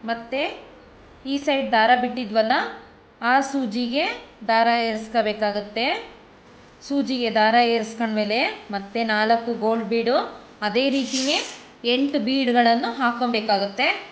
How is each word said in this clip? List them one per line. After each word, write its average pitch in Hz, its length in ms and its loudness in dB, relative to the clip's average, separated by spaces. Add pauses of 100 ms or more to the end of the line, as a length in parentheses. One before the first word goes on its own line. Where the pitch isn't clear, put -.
ಮತ್ತೆ 233 320 -6 (840)
ಈ 269 100 -2 (100)
ಸೈಡ್ 269 260 0
ದಾರ 226 180 6 (120)
ಬಿಟ್ಟಿದ್ವಲ್ಲ, 220 520 0 (680)
ಆ 240 120 2 (160)
ಸೂಜಿಗೆ 247 540 -2 (460)
ದಾರ 226 180 4 (200)
ಏರಿಸ್ಕೋಬೇಕಾಗತ್ತೆ. 214 1000 -2 (960)
ಸೂಜಿಗೆ 254 560 -2
ದಾರ 220 180 4 (160)
ಏರಿಸ್ಕೊಂಡ್ಮೇಲೆ 220 680 -2 (360)
ಮತ್ತೆ 196 260 -6 (140)
ನಾಲ್ಕು 226 360 2 (140)
ಗೋಲ್ಡ್ 226 300 0
ಬೀಡು, 233 220 2 (520)
ಅದೇ 233 220 2
ರೀತಿಯೇ 262 460 -2 (580)
ಎಂಟು 285 320 0
ಬೀಡ್ಗಳನ್ನು 247 640 2 (100)
ಹಾಕ್ಕೊಬೇಕಾಗತ್ತೆ. 233 880 0 (240)